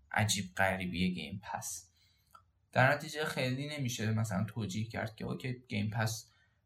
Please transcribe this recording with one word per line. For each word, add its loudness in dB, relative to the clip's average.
عجیب 2
غریبی 2
گیم -8
پس. -8
در 8
نتیجه -2
خیلی 0
نمیشه -2
مثلاً 2
توجیه -4
کرد -4
که -8
اوکی -4
گیم -2
پس 0